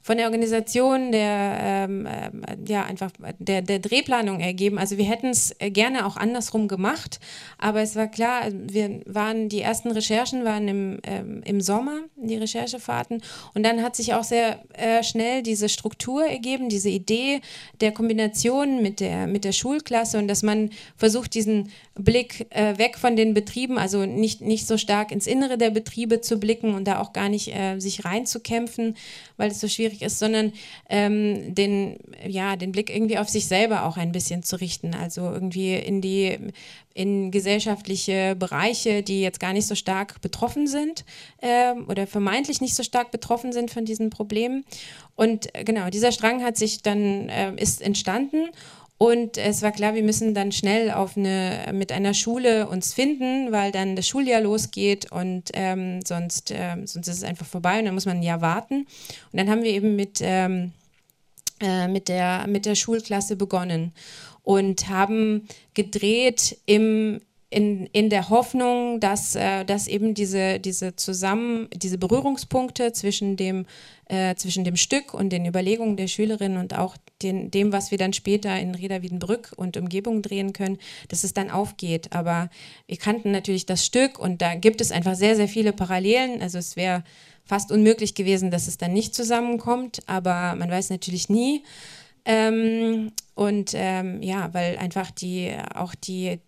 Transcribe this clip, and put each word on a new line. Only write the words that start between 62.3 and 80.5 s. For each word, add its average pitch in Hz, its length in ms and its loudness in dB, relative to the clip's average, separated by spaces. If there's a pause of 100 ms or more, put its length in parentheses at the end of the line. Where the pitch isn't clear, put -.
mit 202 180 0
der 208 100 2
Schulklasse 214 640 -2
begonnen 180 560 0 (500)
und 196 460 2
haben 214 580 2 (280)
gedreht 214 880 2
im, 214 560 4 (300)
in, 208 360 2
in 214 220 4
der 185 200 2
Hoffnung, 240 720 2
dass, - 360 0
äh, 196 280 0
dass 202 240 0
eben 208 260 2
diese, 190 460 2
diese 185 380 -4
zusammen-, 220 760 -2
diese 185 240 -4
Berührungspunkte 254 920 0
zwischen 202 460 -2
dem, 190 280 -2 (400)
äh, 185 300 0
zwischen 185 280 -2
dem 175 120 0
Stück - 380 2
und 196 180 0
den 175 140 0
Überlegungen 196 520 0
der 190 100 -2
Schülerinnen 208 500 0
und 180 200 -4
auch 185 180 -2 (260)
den, 190 300 -2
dem, 202 200 4
was 202 200 -2
wir 196 60 0
dann 190 160 0
später 202 460 0
in 180 160 -4
Reda 185 260 -4
Wiedenbrück 180 540 -4
und 185 220 -6
Umgebung 196 440 -2
drehen 196 320 -4